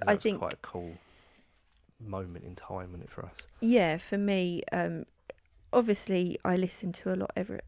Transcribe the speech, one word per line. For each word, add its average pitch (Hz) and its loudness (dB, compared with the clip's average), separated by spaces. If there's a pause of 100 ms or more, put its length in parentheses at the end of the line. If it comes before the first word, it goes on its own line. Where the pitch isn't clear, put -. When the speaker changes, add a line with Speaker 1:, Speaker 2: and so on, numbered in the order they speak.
Speaker 1:
I 202 6
Speaker 2:
that's 202 0
Speaker 1:
think 190 2
Speaker 2:
quite 85 -2
a - -12
cool 87 -8 (1080)
moment 95 -6
in 90 -12
time, 92 -8
wasn't 90 -10
it, - -16
for - -10
us? - -14 (240)
Speaker 1:
Yeah, 208 6
for 202 -2
me, 185 2 (100)
um, 170 0 (680)
obviously 196 4
I 180 4
listen 180 0
to 190 -4
a 180 0
lot 190 -2
ever, 185 -4